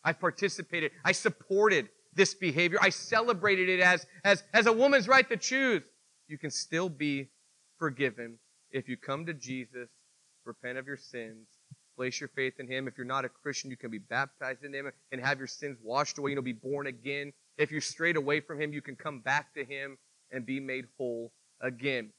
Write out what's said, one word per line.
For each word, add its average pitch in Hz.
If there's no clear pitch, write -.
I've 156
participated. 170
I 185
supported 190
this 180
behavior. 175
I 190
celebrated 202
it 185
as, 180
as, 196
as 220
a 233
woman's 254
right 262
to 233
choose." 247
You 151
can 151
still 165
be 139
forgiven 120
if 131
you 127
come 143
to 170
Jesus, 127
repent 123
of 131
your 139
sins, 113
place 127
your 139
faith 131
in 131
Him. 131
If -
you're 127
not 131
a 123
Christian, 135
you 127
can 117
be 110
baptized 131
in 139
Him 139
and 131
have 135
your 135
sins 139
washed 123
away, 139
you 139
know, 135
be 123
born 139
again. 139
If 151
you 151
strayed 165
away 147
from 147
Him, 151
you 147
can 131
come 143
back 139
to 143
Him 139
and 127
be 131
made 131
whole 117
again. 127